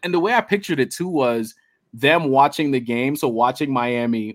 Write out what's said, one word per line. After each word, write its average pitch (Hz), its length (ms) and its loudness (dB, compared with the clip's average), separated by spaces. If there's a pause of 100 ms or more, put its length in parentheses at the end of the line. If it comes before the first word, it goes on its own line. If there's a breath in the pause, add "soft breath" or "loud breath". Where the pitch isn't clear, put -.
and 180 120 -4
the 170 60 2
way 208 140 0
I 233 60 4
pictured 196 400 -2
it 123 100 0
too 180 180 -6
was 120 460 0 (380)
them 151 380 2
watching 143 420 2
the 127 80 0
game, 120 340 -2
so 143 140 -2
watching 131 440 0
Miami 120 640 -2